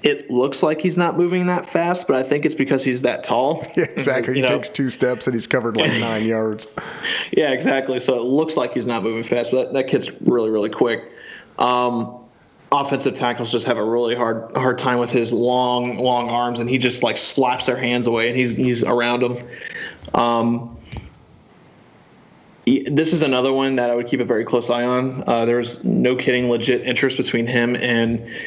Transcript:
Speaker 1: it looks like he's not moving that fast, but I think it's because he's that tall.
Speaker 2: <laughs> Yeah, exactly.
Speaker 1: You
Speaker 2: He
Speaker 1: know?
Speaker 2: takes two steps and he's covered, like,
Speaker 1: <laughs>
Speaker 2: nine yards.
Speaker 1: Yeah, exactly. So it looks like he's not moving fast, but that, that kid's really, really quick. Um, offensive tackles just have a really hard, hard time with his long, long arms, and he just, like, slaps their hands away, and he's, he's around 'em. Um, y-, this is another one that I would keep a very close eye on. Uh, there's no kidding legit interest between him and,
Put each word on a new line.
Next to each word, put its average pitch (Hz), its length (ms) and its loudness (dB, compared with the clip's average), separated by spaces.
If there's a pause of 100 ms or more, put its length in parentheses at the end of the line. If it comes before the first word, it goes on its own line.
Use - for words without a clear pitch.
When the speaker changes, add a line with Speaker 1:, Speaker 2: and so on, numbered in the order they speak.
Speaker 1:
it 147 280 0
looks 127 320 0
like 156 180 0
he's 170 160 0
not 170 200 0
moving 180 300 0
that 180 200 -2
fast, 170 400 -2
but 139 100 2
I 131 60 0
think 143 240 -2
it's - 80 0
because 135 300 0
he's 127 180 -2
that 123 220 -2
tall. 135 460 0
Speaker 2:
<laughs> - 60 -6
Yeah, 170 80 2
exactly. 131 500 -2
Speaker 1:
You - 20 0
Speaker 2:
He 139 60 0
Speaker 1:
know? 123 140 2
Speaker 2:
takes - 140 -4
two 135 200 -2
steps 123 360 0
and 127 80 0
he's 113 120 -2
covered, 117 300 0
like, 107 160 2
Speaker 1:
<laughs> 113 80 0
Speaker 2:
nine 110 240 0
yards. 110 420 0 (680)
Speaker 1:
Yeah, 147 180 4
exactly. 135 500 0
So 135 160 2
it 117 60 -2
looks 147 340 2
like 123 180 0
he's 123 120 -2
not 117 160 0
moving 113 220 -2
fast, 120 260 0
but 127 160 2
that, - 80 -10
that 131 140 0
kid's - 220 0 (120)
really, 117 280 2
really 110 200 0
quick. 117 400 0 (480)
Um, 123 600 0 (540)
offensive 139 420 0
tackles 120 360 -2
just 113 160 -2
have 123 120 2
a 107 60 0
really 117 300 0
hard, 113 420 -2
hard 127 220 0
time 123 200 0
with 120 120 0
his 117 220 2
long, 123 680 2
long 120 300 0
arms, 120 320 -2
and 120 100 -2
he 131 80 0
just, 123 240 0
like, 113 160 0
slaps 127 480 0
their 120 100 0
hands 120 300 0
away, 117 220 2
and 120 80 -2
he's, 127 160 2
he's 120 320 0
around 120 400 2
'em. 123 120 -2 (760)
Um, 117 640 0 (1900)
y-, 131 240 4
this 156 220 2
is 156 100 2
another 135 300 2
one 135 240 2
that 120 140 2
I 120 40 2
would 120 140 -2
keep 127 120 0
a 120 40 0
very 113 200 2
close 120 260 0
eye 120 140 2
on. 127 420 0
Uh, 117 180 2
there's 120 400 0
no 123 320 2
kidding 123 340 0
legit 117 320 2
interest 127 340 0
between 120 300 0
him 123 300 2
and, 117 500 0 (200)